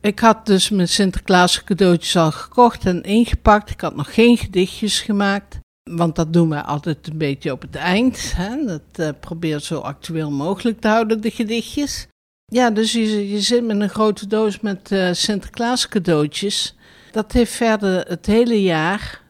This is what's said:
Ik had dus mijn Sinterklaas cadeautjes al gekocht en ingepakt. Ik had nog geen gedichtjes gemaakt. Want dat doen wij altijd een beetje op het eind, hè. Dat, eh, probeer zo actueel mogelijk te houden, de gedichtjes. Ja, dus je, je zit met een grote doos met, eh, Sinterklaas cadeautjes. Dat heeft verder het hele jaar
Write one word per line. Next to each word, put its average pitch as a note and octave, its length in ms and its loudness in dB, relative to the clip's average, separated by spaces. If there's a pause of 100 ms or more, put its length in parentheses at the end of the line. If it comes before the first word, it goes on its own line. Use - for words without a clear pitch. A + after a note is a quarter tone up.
Ik G#3 180 -2
had A3 260 4
dus F#3+ 240 2
mijn F#3 180 2
Sinterklaas F3+ 760 2
cadeautjes F3+ 520 2
al E3 160 4
gekocht - 540 2
en F3+ 180 0
ingepakt. G#3 680 2
Ik - 120 -10
had E3+ 140 -4
nog - 180 -8
geen A#3 240 6
gedichtjes F#3+ 640 -2
gemaakt. G3+ 600 -2 (240)
Want E3+ 320 -2
dat D#3+ 180 -2
doen E3+ 160 4
wij D3 120 -4
altijd D3 460 -6
een D#3 100 -10
beetje C#3+ 340 -4
op B2+ 100 -8
het C#3+ 140 -16
eind, F#3 600 0
hè. A#3+ 300 -4
Dat, E3+ 160 -6 (120)
eh, D#3 160 -2 (100)
probeer E3 400 -6
zo D3 200 -6
actueel D#3 520 -6
mogelijk G3 500 -2
te - 60 0
houden, A3 340 2
de A3 100 -2
gedichtjes. A#3 760 -4 (380)
Ja, A#3+ 240 2
dus A3 220 0
je, G#3+ 380 0
je G#3 120 -2
zit A#3 240 2
met G#3+ 140 0
een G#3 100 0
grote G#3 380 -2
doos G#3+ 320 0
met, G3 320 -6
eh, F#3+ 200 2
Sinterklaas A#3 760 -2
cadeautjes. E3+ 880 -2 (360)
Dat G#3+ 200 -6
heeft A#3+ 200 2
verder G#3 560 0
het - 180 -8
hele A3+ 360 4
jaar F3 680 -2